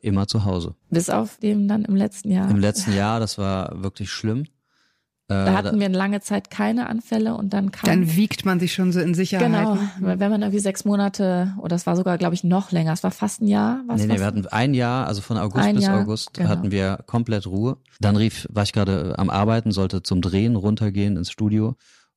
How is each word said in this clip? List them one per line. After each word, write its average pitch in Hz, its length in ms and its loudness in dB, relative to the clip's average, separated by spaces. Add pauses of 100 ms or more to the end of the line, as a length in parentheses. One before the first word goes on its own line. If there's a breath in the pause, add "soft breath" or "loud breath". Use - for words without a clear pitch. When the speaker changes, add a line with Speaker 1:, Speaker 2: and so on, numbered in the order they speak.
Speaker 1:
immer 98 260 0
zu 110 160 0
Hause. 90 320 -2 (140)
Speaker 2:
Bis 170 200 0
auf 214 280 -2
dem 208 320 0
dann 214 160 0
im 196 100 0
letzten 208 360 -2
Jahr. 190 180 2
Speaker 1:
Im 104 80 4
letzten 104 360 0
Jahr, 107 280 2
das 107 160 -4
war 95 440 -4
wirklich 98 300 -8
schlimm. 113 320 -2 (880)
Speaker 2:
Da 98 240 2
Speaker 1:
Äh, - 0 -
Speaker 2:
hatten 202 220 0
Speaker 1:
da 208 40 2
Speaker 2:
wir 202 80 0
lange 196 320 0
Zeit 196 320 -6
keine 226 360 -2
Anfälle 226 480 -2
und 202 180 -4
dann 196 180 0
kam - 160 -4
Speaker 3:
Dann 175 300 2
wiegt - 260 0
man 185 160 2
sich 175 140 0
schon 185 180 2
so 180 80 2
in 175 140 0
Sicherheit, 180 340 0
Speaker 2:
Genau, 214 280 2
Speaker 3:
ne? 202 140 -2 (120)
Speaker 2:
weil 185 180 -2
wenn 202 100 2
man 214 120 0
irgendwie 208 180 0
sechs 196 240 -4
Monate, 196 800 0
oder 170 160 -2
es 175 100 -4
war 175 80 2
sogar, 180 220 0
glaub 175 160 0
ich, 180 100 -4
noch 180 300 2
länger, 160 180 2
es 165 120 -4
war 185 80 0
fast - 300 -4
ein 214 60 2
Jahr. 214 400 2
War's 160 140 0
Speaker 1:
Nee, 107 60 2
nee, 110 60 2
Speaker 2:
fast 101 60 2
Speaker 1:
wir 98 60 2
hatten 104 220 -2
ein 127 260 0
Jahr, 123 340 0
also 101 140 -4
von 113 160 -4
August 104 320 0
Speaker 2:
ein 208 60 2
Speaker 1:
bis 208 100 2
Speaker 2:
Jahr, 196 160 2
Speaker 1:
August 110 320 -4
Speaker 2:
genau. 175 160 0
Speaker 1:
hatten 98 220 0
wir 95 340 0
komplett 113 420 -2
Ruhe. 104 300 -2 (240 soft breath)
Dann 104 160 4
rief, 107 340 0
war 104 120 0
ich 101 100 -2
gerade 92 440 0
am 95 120 0
Arbeiten, 113 420 2
sollte 95 320 -2
zum 92 180 0
Drehen 98 360 2
runtergehen 101 580 0
ins 87 160 -4
Studio. 107 460 0 (400 soft breath)